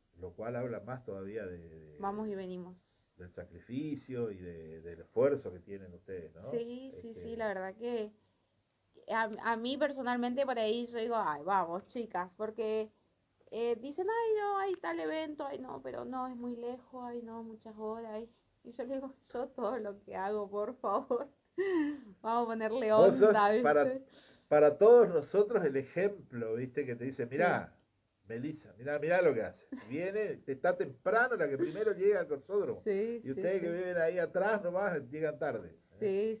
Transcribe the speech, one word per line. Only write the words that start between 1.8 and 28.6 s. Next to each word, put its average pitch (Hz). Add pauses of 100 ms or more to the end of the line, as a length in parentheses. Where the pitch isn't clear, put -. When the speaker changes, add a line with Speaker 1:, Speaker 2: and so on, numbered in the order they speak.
Speaker 2:
Vamos 202
y 208
venimos. 180 (140)
Speaker 1:
del 90
sacrificio 123
y 95
de, 80
del 82
esfuerzo 117
que 90
tienen 95
ustedes, 87
¿no? 85 (100)
Speaker 2:
Sí, 247
sí, 233
Speaker 1:
Este 226
Speaker 2:
sí, 226
la 220
verdad 190
que... 226 (1000)
A, 220 (220)
a 233
mí 247
personalmente 254
por 254
ahí 233
yo 240
digo, 233
"Ay, 151
vamos, 180
chicas", 185
porque, 220 (600)
eh, 233
dicen, 285
"Ay, 453
no, 403
hay 392
tal 339
evento, 311
ay, 277
no, 262
pero 240
no, 254
es 254
muy 240
lejos, 247
ay, 240
no, 226
muchas 220
horas", 220
ay. 226 (340)
Y 240
yo 240
le 269
digo, 269 (200)
"Yo 254
todo 240
lo 202
que 202
hago, 202
por 208
favor, 240 (280)
<laughs> 294
vamos 233
a -
ponerle 226
Speaker 1:
Vos 214
sos 220
Speaker 2:
onda", 208
Speaker 1:
para, 147
Speaker 2:
¿viste? 269 (420)
Speaker 1:
para 151
todos 226
nosotros 180
el 135
ejemplo, 131
¿viste? 127
Que 120
te 120
dice, 135
Speaker 2:
Sí. 117
Speaker 1:
"Mirá, 143 (520)
Melissa, 131